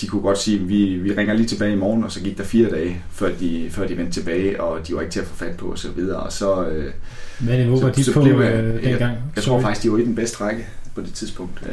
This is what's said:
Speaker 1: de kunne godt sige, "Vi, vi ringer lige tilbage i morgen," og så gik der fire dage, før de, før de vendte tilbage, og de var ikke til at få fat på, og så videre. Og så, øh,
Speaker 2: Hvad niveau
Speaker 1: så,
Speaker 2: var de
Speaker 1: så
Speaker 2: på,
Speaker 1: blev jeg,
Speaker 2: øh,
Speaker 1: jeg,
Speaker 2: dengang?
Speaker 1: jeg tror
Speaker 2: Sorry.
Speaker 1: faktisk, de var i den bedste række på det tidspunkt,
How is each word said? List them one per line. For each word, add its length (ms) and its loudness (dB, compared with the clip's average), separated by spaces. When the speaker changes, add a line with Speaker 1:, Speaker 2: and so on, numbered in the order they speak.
Speaker 1:
de 60 -6
kunne 160 -2
godt 160 2
sige, 200 2
"Vi, 260 2
vi 280 0
ringer 220 0
lige 120 4
tilbage 260 0
i 40 2
morgen," 280 2
og 80 -6
så 80 -8
gik 180 -4
der 60 -4
fire 260 4
dage, 320 -2
før 160 -2
de, 300 0
før 160 -2
de 100 -4
vendte 160 -2
tilbage, 480 0
og 280 -4
de 60 -4
var 60 -2
ikke 120 -6
til 80 -4
at 60 -4
få 100 -8
fat 200 -4
på, 100 -6
og 120 -4
så 180 -6
videre. 240 -2
Og 120 -4
så, 360 0
øh, 240 -2
Speaker 2:
Hvad 180 2
niveau 200 4
Speaker 1:
så, 60 4
Speaker 2:
var 80 4
de 120 2
Speaker 1:
så 80 4
Speaker 2:
på, 100 4
Speaker 1:
blev 180 8
jeg, 140 4
Speaker 2:
øh, 200 2
Speaker 1:
jeg, 160 0
Speaker 2:
dengang? 260 2
Speaker 1:
jeg 80 0
tror 100 2
Speaker 2:
Sorry. 80 4
Speaker 1:
faktisk, 200 0
de 100 4
var 60 4
i 60 4
den 100 0
bedste 300 -2
række 220 -2
på 60 -6
det 140 -6
tidspunkt, 480 -6